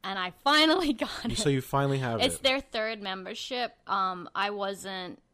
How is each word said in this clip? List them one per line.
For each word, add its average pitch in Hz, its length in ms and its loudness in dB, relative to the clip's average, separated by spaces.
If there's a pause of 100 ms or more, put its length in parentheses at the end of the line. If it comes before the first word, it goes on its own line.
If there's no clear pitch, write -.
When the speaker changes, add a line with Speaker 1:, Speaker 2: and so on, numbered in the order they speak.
Speaker 1:
and 196 160 -6
I 180 140 -4 (100)
finally 311 500 6
<laughs> 240 140 0
got - 180 -10
Speaker 2:
You, 127 80 -2
Speaker 1:
it. 117 60 -2
Speaker 2:
so - 100 2
you 135 120 4
finally 139 380 2
have 117 220 -2
Speaker 1:
It's 254 160 2
Speaker 2:
it. - 60 -12
Speaker 1:
their 269 180 2
third 220 420 -6
membership. 202 720 -6 (140)
Um, 185 460 -2
I 202 160 -2
wasn't 190 720 -6 (140)